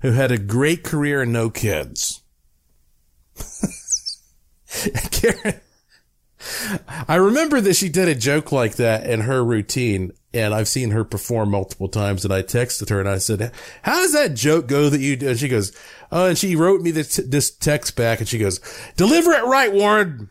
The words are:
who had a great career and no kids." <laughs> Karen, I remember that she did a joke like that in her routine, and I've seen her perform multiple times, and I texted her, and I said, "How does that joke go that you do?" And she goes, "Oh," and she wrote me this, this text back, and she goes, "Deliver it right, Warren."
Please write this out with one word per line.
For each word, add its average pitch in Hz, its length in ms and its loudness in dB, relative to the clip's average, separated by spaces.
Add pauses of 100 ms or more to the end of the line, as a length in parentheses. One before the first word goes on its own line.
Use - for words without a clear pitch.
who 131 100 0
had 127 220 2
a 120 60 0
great 127 440 0
career 143 400 -2
and 120 100 0
no 117 160 0
kids." 78 720 -4 (1120)
<laughs> - 340 -8 (1400)
Karen, - 480 -2 (1500)
I 151 80 2
remember 254 460 4
that 190 160 2
she 196 120 0
did 175 200 2
a 151 80 2
joke 139 340 0
like 120 260 0
that 113 320 0
in 113 120 0
her 127 240 0
routine, 107 680 -2 (240)
and 110 180 0
I've 107 160 0
seen 127 220 -2
her 110 140 0
perform 107 480 -2
multiple 98 360 -4
times, 101 360 -2
and 95 100 0
I 95 80 0
texted 120 480 -4
her, 104 80 0
and 95 100 0
I 98 100 0
said, 107 340 -2 (300)
"How 302 180 0
does 370 120 2
that 277 220 2
joke 143 320 2
go 143 240 2
that 143 100 0
you 135 160 -2
do?" 135 120 -4
And 120 100 0
she 139 100 -4
goes, 107 240 0 (400)
"Oh," 175 140 2
and 175 120 2
she 185 180 0
wrote 175 260 4
me 170 80 0
this, 151 260 -2
this 135 340 0
text - 460 -2
back, 113 240 0
and 113 80 -4
she 117 100 -4
goes, 98 220 0 (360)
"Deliver 320 360 4
it 254 120 4
right, 254 280 4
Warren." 196 580 2